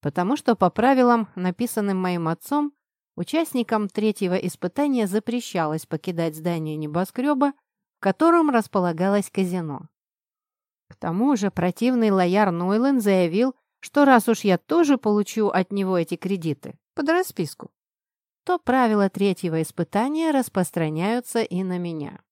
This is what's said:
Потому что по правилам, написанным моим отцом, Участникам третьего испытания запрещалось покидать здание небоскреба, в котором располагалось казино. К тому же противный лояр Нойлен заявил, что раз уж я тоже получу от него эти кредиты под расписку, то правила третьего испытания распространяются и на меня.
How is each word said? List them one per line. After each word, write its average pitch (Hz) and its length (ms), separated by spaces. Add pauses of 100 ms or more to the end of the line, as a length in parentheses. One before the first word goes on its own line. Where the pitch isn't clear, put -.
Потому 180 360
что 240 180
по 185 160
правилам, 240 640
написанным 196 640
моим 180 320
отцом, 285 440 (420)
Участникам 226 720
третьего 202 460
испытания 226 720
запрещалось 185 800
покидать 165 500
здание 156 420
небоскреба, 247 760
в - 480
котором 320 500
располагалось 196 800
казино. 175 580 (1000)
К - 80
тому 226 400
же 196 140
противный 220 600
лояр 190 400
Нойлен 214 500
заявил, 196 540 (260)
что - 240
раз 254 240
уж 226 120
я 190 180
тоже 294 380
получу 208 520
от 185 240
него 190 260
эти 170 180
кредиты 170 640 (160)
под 294 140
расписку, 330 640 (760)
то 359 140
правила 226 500
третьего 185 540
испытания 269 680
распространяются 202 1120
и 185 200
на 180 160
меня. 160 420 (120)